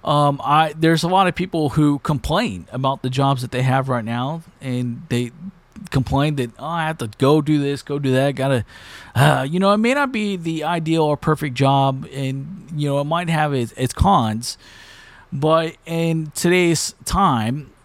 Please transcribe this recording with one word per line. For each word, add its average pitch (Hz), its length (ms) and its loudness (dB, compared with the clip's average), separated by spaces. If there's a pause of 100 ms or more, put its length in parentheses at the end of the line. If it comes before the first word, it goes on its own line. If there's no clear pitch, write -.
um, 143 400 2
I, 151 340 2
there's 160 260 4
a 165 40 -2
lot 185 200 4
of 170 80 -2
people 165 340 -2
who 147 300 2
complain 147 720 -2
about 135 320 -4
the 127 60 -2
jobs 135 320 0
that 131 100 -8
they 127 100 -2
have 131 260 0
right 120 160 -2
now, 127 400 -6 (160)
and 123 480 -6
they 120 240 -4 (580)
complain 139 460 0
that, 120 240 -4
"Oh, 135 60 -14
I 160 220 -4
have 160 120 -4
to 113 180 -6
go 151 240 4
do 151 180 0
this, 143 220 -2
go 143 180 -6
do 139 120 0
that, 135 240 2
gotta," 131 300 0 (500)
uh, 135 340 4
you 175 100 -2
know, 196 120 4
it 208 60 4
may 233 160 2
not 277 180 0
be 208 260 -2
the 165 260 -4
ideal 160 400 0
or 147 140 2
perfect 151 380 -2
job, 135 560 2
and, 135 640 -8
you 147 140 -2
know, 139 100 0
it 143 60 -2
might 165 240 -2
have 151 240 0
its, 120 200 -2
its 127 200 -4
cons, 120 640 2 (760)
but 160 440 2 (100)
in 165 500 -2
today's 175 600 2 (100)
time 135 680 0 (140)